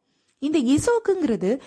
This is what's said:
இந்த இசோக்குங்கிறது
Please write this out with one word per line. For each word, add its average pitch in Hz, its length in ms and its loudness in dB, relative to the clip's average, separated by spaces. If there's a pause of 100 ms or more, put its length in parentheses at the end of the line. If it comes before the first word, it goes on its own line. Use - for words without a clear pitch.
(400)
இந்த 311 200 -2
இசோக்குங்கிறது 277 1080 0